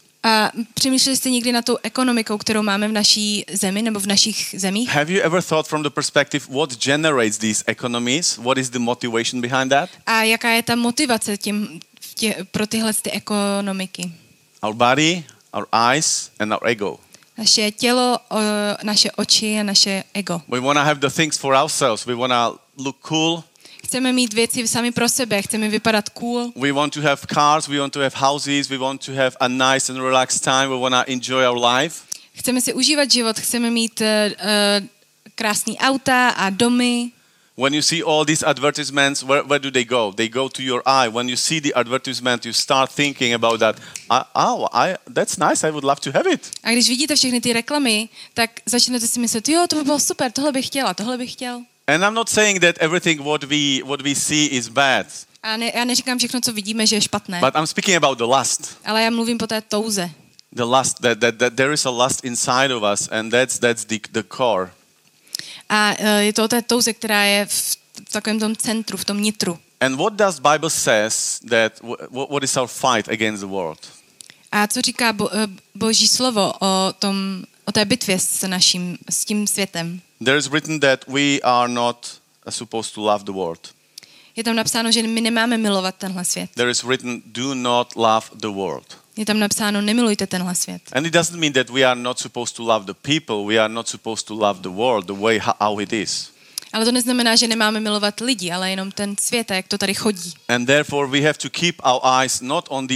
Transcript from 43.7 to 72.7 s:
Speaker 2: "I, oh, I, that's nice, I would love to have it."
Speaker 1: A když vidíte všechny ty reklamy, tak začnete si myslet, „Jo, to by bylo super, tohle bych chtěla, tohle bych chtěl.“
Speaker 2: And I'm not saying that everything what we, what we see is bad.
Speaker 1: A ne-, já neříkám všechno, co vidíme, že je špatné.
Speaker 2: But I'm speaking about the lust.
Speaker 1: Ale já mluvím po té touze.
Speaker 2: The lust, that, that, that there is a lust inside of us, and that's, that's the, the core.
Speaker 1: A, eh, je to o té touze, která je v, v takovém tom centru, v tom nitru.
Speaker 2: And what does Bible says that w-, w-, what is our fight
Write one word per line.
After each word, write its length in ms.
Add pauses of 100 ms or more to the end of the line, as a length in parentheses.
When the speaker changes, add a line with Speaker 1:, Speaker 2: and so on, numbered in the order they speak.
Speaker 2:
"I, 120 (140)
oh, 380
I, 220 (180)
that's 240
nice, 300
I 40
would 120
love 180
to 100
have 220
it." 80 (220)
Speaker 1:
A 80
když 180
vidíte 260
všechny 260
ty 120
reklamy, 560 (240)
tak 160 (160)
začnete 420
si 120
myslet, 300
„Jo, 200
to 60
by 80
bylo 160
super, 320
tohle 200
bych 140
chtěla, 280
tohle 240
bych 140
chtěl.“ 300 (260)
Speaker 2:
And 160
I'm 100
not 160
saying 320
that 180
everything 420
what 220
we, 420
what 160
we 140
see 300
is 220
bad. 400 (360)
Speaker 1:
A 140
ne-, 180
já 100
neříkám 320
všechno, 240
co 120
vidíme, 340
že 80
je 60
špatné. 380
Speaker 2:
But 160
I'm 120
speaking 300
about 200
the 60
lust. 600
Speaker 1:
Ale 180
já 60
mluvím 280
po 100
té 140
touze. 480 (420)
Speaker 2:
The 120
lust, 380
that, 180
that, 160
that 200
there 180
is 120
a 40
lust 360
inside 480
of 100 (100)
us, 180
and 200
that's, 280
that's 260
the, 140 (120)
the 120 (140)
core. 340 (1000)
Speaker 1:
A, 300
eh, 240
je 100
to 100
o 40
té 140
touze, 320
která 300
je 220
v, 320 (280)
v 60
takovém 280
tom 160
centru, 420
v 80
tom 160
nitru. 380 (220)
Speaker 2:
And 140
what 180
does 260
Bible 300
says 720 (100)
that 220 (100)
w-, 140 (140)
w-, 220
what 120
is 140
our 100
fight 420